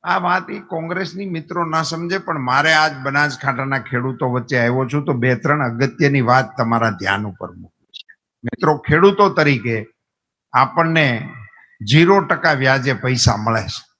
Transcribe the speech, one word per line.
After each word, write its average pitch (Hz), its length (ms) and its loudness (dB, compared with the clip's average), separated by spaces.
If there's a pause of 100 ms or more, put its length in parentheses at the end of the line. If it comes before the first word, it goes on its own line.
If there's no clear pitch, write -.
આ 180 140 -2
વાત 180 320 -2
ઈ 208 100 -10
કોંગ્રેસની 175 680 -8
મિત્રો 170 360 -6
ના 160 180 -2
સમજે, 165 340 -6
પણ 185 200 -6
મારે 139 360 2
આજ 156 200 4
બનાસકાંઠાના 135 840 -2
ખેડૂતો 123 520 -4
વચ્ચે 127 280 -2
આવ્યો 123 340 0
છું 147 120 -2
તો 143 80 -2
બે 123 220 0
ત્રણ 143 280 0
અગત્યની 135 580 0
વાત 123 360 2
તમારા 113 320 0
ધ્યાન 98 360 -2
ઉપર 92 260 -12
મૂકવી - 340 -20
છે. - 300 -20 (280)
મિત્રો, 151 340 2
ખેડૂતો 190 520 4
તરીકે 120 580 0 (680)
આપણને 143 760 2 (640)
ઝીરો 170 300 6
ટકા 170 300 0
વ્યાજે 131 420 2
પૈસા 123 440 0
મળે 110 240 -2
છે. - 260 -12 (120)